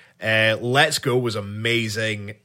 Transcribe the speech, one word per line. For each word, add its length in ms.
Uh, 400
Let's 380
Go 180
was 180
amazing, 1080